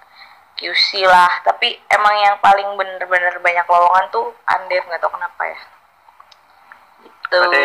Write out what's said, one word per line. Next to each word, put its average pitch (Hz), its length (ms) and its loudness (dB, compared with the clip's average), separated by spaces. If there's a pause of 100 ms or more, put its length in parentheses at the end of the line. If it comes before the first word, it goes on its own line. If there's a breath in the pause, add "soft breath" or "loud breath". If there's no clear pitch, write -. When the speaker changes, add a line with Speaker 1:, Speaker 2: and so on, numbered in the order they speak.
(560 soft breath)
Speaker 1:
Q 170 160 -10
C 190 320 -2
lah. 180 260 6 (140)
Tapi 226 320 -2 (160)
emang 208 260 2
yang 202 220 2
paling 202 400 2
bener-bener 180 640 -4
banyak 175 240 -2
lowongan 180 400 4
tuh 226 240 -4 (160)
Andef, 185 400 -4
nggak 165 160 -6
tahu - 100 -4
kenapa 180 320 -10
ya. 160 140 -12 (1500)
Gitu. - 320 -4
Speaker 2:
Berarti 175 260 2